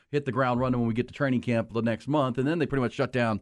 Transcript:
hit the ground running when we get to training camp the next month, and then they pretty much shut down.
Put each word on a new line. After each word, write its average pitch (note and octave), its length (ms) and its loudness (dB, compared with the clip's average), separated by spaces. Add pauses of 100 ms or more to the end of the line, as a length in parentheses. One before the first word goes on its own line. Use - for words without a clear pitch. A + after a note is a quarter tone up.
hit C#3+ 160 -2
the C3+ 60 -2
ground B2 280 0
running B2+ 200 2
when A#2 80 0
we A2+ 80 0
get A#2+ 120 0
to - 60 -18
training C3 280 0
camp A#2 320 0
the A#2 80 0
next A2+ 260 -2
month, C3 320 0
and C3 80 0
then E3 120 0
they C#3+ 60 0
pretty C3+ 160 0
much A#2 120 0
shut C3 180 -2
down. A#2 300 0